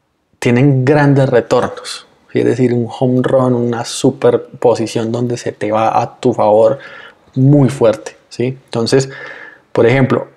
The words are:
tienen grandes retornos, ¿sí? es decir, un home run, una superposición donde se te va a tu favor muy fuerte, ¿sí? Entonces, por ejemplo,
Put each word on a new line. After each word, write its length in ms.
tienen 460
grandes 440
retornos, 760
¿sí? 80
es 60
decir, 260
un 180
home 320
run, 320
una 300
superposición 1300
donde 240
se 160
te 180
va 300
a 180
tu 140
favor 460
muy 340
fuerte, 480
¿sí? 160
Entonces, 640
por 140
ejemplo, 500